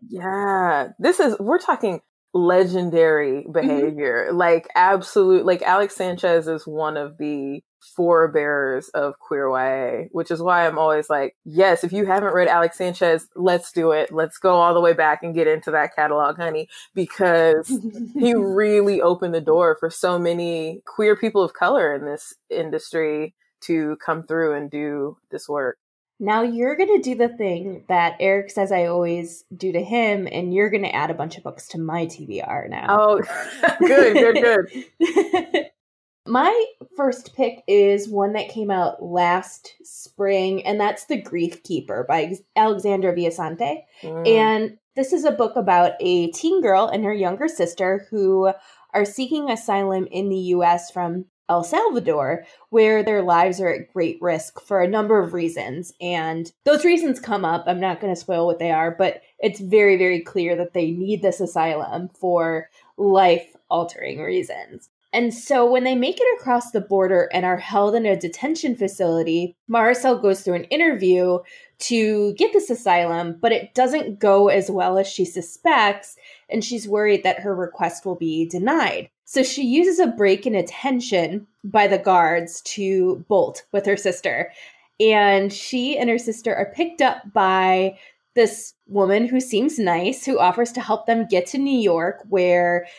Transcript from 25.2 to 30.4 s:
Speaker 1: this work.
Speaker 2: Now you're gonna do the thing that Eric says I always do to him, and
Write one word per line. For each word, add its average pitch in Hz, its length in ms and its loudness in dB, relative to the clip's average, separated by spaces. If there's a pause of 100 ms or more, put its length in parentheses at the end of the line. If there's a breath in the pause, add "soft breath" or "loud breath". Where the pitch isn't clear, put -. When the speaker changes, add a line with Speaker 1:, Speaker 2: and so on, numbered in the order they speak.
Speaker 1:
this - 180 -12
work. 135 280 -6 (420)
Speaker 2:
Now 214 240 -2
you're 240 320 -2
gonna 392 260 2
do 254 140 -4
the 233 140 2
thing 190 580 -6
that 170 320 0
Eric 196 320 0
says 196 200 -2
I 175 140 2
always 170 580 -4 (140)
do 185 140 -4
to 170 120 -2
him, 208 480 0
and 180 220 -4